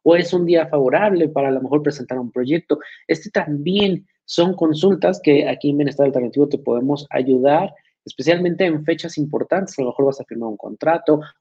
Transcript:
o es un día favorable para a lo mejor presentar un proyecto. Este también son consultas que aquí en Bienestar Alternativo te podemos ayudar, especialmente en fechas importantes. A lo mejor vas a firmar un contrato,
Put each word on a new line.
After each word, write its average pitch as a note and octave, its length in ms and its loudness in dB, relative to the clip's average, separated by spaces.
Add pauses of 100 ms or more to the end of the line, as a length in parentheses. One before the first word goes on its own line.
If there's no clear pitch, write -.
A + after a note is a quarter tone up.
o E3 140 6
es F3 160 -2
un F3 120 0
día E3 220 2
favorable D#3 600 2
para C#3 180 -2
a C3+ 40 0
lo C3 100 -2
mejor C3+ 200 0
presentar B2+ 380 -4
un A#2+ 120 -8
proyecto. C3+ 480 -2 (280)
Este E3 220 -4
también F3 760 -2 (200)
son F3 300 0
consultas E3+ 680 2
que D3+ 240 4
aquí C#3+ 220 -4
en C#3+ 80 0
Bienestar C#3+ 300 0
Alternativo C3 420 0
te C#3+ 80 -2
podemos C3 520 -2
ayudar, C3+ 640 2 (340)
especialmente E3+ 580 0
en D3+ 200 -2
fechas E3 320 -4
importantes. D3+ 640 -4
A - 20 -4
lo B2+ 60 -2
mejor C#3 180 0
vas C3+ 160 0
a - 40 -18
firmar A#2 240 -8
un G#2 80 -10
contrato, D3+ 640 0 (200)